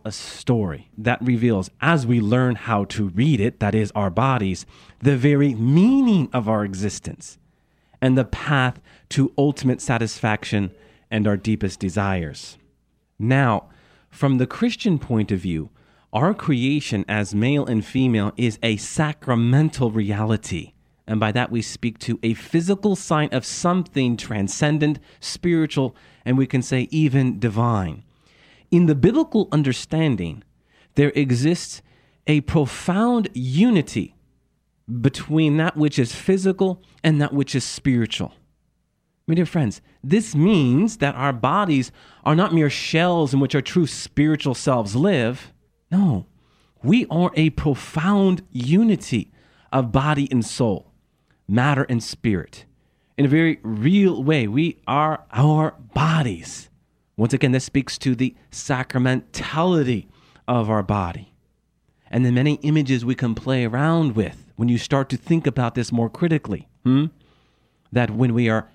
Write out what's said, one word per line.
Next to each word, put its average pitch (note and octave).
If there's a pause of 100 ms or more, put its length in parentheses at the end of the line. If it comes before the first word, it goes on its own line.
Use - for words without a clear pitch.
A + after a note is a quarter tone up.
a G#2+
story G2+
that G#2+
reveals, A2+ (100)
as D3
we A#2
learn A#2+
how G#2
to G#2
read A#2+
it, A2
that G2+
is, A2
our G2+
bodies, G#2+ (340)
the C3+
very C#3+
meaning F#3
of A2+
our A2
existence - (600)
and C3
the C3
path C3 (300)
to C#3
ultimate C#3
satisfaction A2 (380)
and A2
our G#2
deepest G#2
desires. F#2 (600)
Now, B2 (400)
from C3+
the B2+
Christian G#3+
point G#2+
of G2
view, E2 (420)
our D#3
creation C3
as G2+
male C3
and A2
female A#2
is A#2
a A2+
sacramental C3
reality. G#2 (340)
And A2
by G#2+
that B2
we A#2
speak -
to A#2
a A2+
physical F#3+
sign D3+
of B2+
something E3+
transcendent, D3 (200)
spiritual, D#3 (280)
and B2+
we C3+
can B2+
say B2+
even C3+
divine. G#2+ (680)
In F3
the D3+
biblical A3
understanding, C3+ (520)
there C#3+
exists C#3 (440)
a D3+
profound G3+
unity C3+ (840)
between D3
that D#3+
which D3+
is A#2+
physical F#3+ (220)
and D#3
that D3
which C#3+
is C3
spiritual. A#2 (920)
My D#3+
dear F3
friends, C#3+ (220)
this G3+
means D#3
that C#3+
our C3+
bodies C#3+ (320)
are D#3
not F3
mere D#3
shells D#3+
in C3+
which C#3
our C#3
true F3+
spiritual D3
selves A2+
live. C3 (380)
No, E3 (560)
we G#3+
are F3
a D#3
profound F3+ (100)
unity D3 (400)
of B2
body C#3+
and A#2+
soul, - (560)
matter C3
and A#2
spirit. - (540)
In C#3+
a C3+
very D#3+
real D3+
way, C#3
we C#3+
are D3+
our D3+ (180)
bodies. C#3 (460)
Once A#2
again, C3+
this B2+
speaks -
to B2+
the B2+ (160)
sacramentality C3 (400)
of A#2
our G#2+
body F#2 (760)
and B2+
the B2
many C#3
images C3+
we B2
can A#2
play B2+
around C#3+
with -
when A#2
you A#2+
start C#3
to B2+
think E3
about A#2
this A#2+
more A#2
critically. D3+ (160)
Hmm? C3+ (840)
That A#2
when A#2
we A#2
are A2